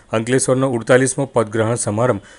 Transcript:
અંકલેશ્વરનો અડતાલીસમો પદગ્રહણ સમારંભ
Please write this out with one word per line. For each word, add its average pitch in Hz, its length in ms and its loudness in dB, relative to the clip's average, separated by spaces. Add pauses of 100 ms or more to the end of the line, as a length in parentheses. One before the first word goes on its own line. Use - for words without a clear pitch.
(120)
અંકલેશ્વરનો 127 600 0
અડતાલીસમો 127 520 2
પદગ્રહણ 113 500 0
સમારંભ 110 460 -2 (180)